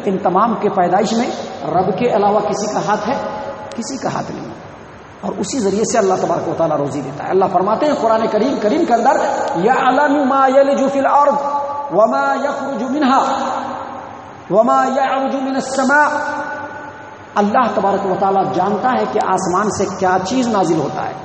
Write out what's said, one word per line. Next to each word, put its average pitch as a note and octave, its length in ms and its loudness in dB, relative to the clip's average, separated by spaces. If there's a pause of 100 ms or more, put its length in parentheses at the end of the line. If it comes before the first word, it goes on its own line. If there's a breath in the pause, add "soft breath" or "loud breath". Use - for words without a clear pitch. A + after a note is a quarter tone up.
ان G3 140 0
تمام G3+ 360 2
کے G3+ 140 -2
پیدائش F#3 440 2
میں A#3 140 0 (440)
رب F#3 280 0
کے A#3+ 180 0
علاوہ G3+ 240 4
کسی G3+ 260 -2
کا G3 200 -2
ہاتھ G3+ 220 -2
ہے؟ C#4 60 -2 (640)
کسی B3+ 200 -8
کا F#3+ 180 -6
ہاتھ - 180 -6
نہیں۔ - 360 -12 (520)
اور - 180 -6
اسی B3+ 220 -4
ذریعے G3 240 0
سے A#3 140 0
اللہ F#3+ 240 2
تبارک E3+ 260 -2
و D3+ 80 -4
تعالیٰ D#3 200 0
روزی C#3+ 240 -4
دیتا C#3 240 -10
ہے۔ D#3+ 60 -6
اللہ F#3+ 220 4
فرماتے G#3 340 2
ہیں C#4+ 140 2
قرآن A3 320 2
کریم، A#3+ 300 2
کریم C#4 220 2
کے A#3+ 100 4
اندر، A#3+ 220 4 (400)
"یعلم C4 720 2
ما C4+ 200 4
یلج C4+ 340 4 (100)
فی C#4 60 0
الارض C#4+ 400 4 (540)
وما C4+ 420 4 (100)
یخرج C#4 380 -4
منها C4 400 2 (1300)
وما B3+ 340 4 (120)
یعرج C4+ 380 0
من C4+ 200 -2
السماء۔" C#4 540 2 (1300)
اللہ G#3+ 400 2
تبارک G3 320 0
و F#3 120 0
تعالیٰ F#3+ 240 2 (120)
جانتا G3+ 380 0
ہے G#3+ 200 0
کہ G#3+ 140 0
آسمان F#3 440 2
سے G3 140 -2 (140)
کیا F#3 260 2
چیز B3+ 240 0
نازل F3+ 300 2
ہوتا - 300 -2
ہے - 40 -8 (120)